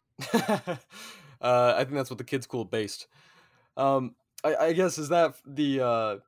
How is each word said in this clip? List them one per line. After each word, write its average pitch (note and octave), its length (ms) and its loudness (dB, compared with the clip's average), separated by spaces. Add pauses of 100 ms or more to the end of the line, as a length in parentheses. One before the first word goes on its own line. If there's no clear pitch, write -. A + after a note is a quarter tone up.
(320)
<laughs> G3 460 0 (640)
Uh, B2 320 4
I B2+ 100 2
think C3 100 -6
that's C#3 160 -4
what A#2+ 80 -10
the B2 60 -12
Kids C3 220 -6
Cool A2+ 200 -6
based. G#2+ 400 -4 (720)
Um, C3 360 0 (300)
I, D#3 120 2
I E3 180 2
guess, F3+ 240 2
is D3+ 100 -6
that E3 220 4
f-, - 160 -16
the, C#3 340 -2
uh, A2+ 360 0 (120)